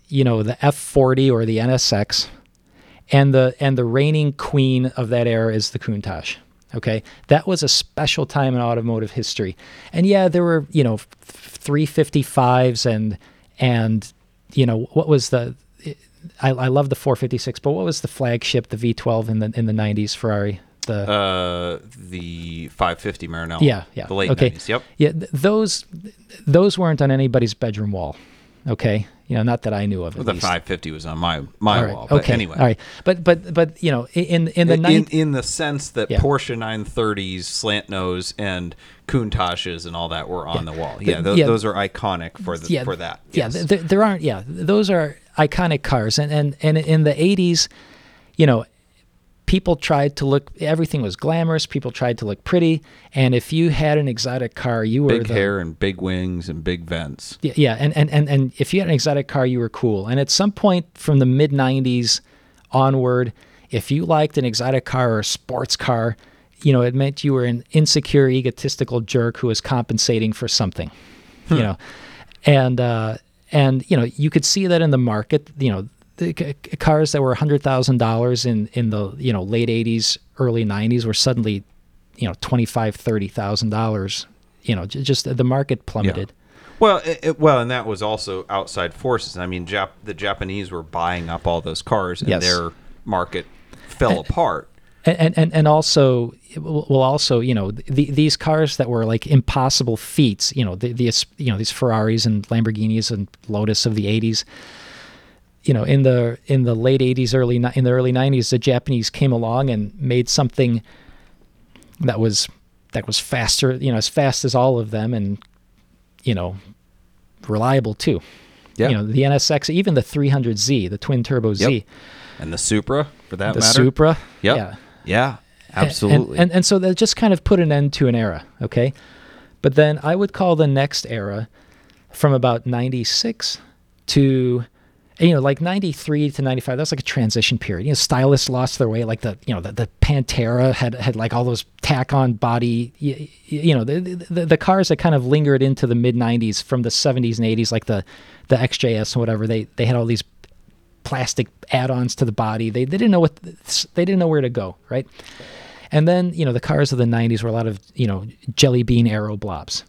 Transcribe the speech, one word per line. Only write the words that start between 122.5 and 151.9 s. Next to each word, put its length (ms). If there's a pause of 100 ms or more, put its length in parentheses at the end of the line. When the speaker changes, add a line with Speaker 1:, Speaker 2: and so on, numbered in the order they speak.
Speaker 2:
the 40
Supra, 500 (220)
for 60
that 180
Speaker 1:
The 80
Speaker 2:
matter. 120
Speaker 1:
Supra. 440 (240)
Speaker 2:
Yep. 160
Speaker 1:
Yeah. 180 (300)
Speaker 2:
Yeah, 300 (400)
Speaker 1:
And, 120
Speaker 2:
absolutely. 500
Speaker 1:
and, 60
and, 100
and 120
so 140
that 160
just 220
kind 160
of 100
put 160
an 140
end 200
to 140
an 80
era, 300 (160)
okay? 320 (680)
But 140
then 260
I 140
would 160
call 240
the 100
next 420
era 420 (640)
from 200
about 340
ninety-six 920 (500)
to 560 (640)
you 60
know, 80
like, 200
ninety-three 680
to 100
ninety-five, 360
that 40
was, 100
like, 80
a 40
transition 540
period. 280
You 60
know, 40
stylists 540
lost 280
their 120
way. 140
Like, 180
the, 240
you 80
know, 80
the, 100
the 180 (120)
Pantera 720
had, 220
had, 200
like, 180
all 100
those 220 (160)
tack-on 520
body, 680
y-, 180
y-, 100 (180)
you 280
know, 80
the, 160
the, 160 (180)
the, 120
the 120
cars 320
that 80
kind 180
of 100
lingered 360
into 260
the 80
mid 200
nineties 460
from 200
the 100
seventies 480
and 60
eighties, 260
like 140
the, 180 (460)
the 100
X 180
J 180
S 180
and 60
whatever, 280
they, 160 (120)
they 100
had 100
all 100
these 180 (800)
plastic 440 (240)
add-ons 440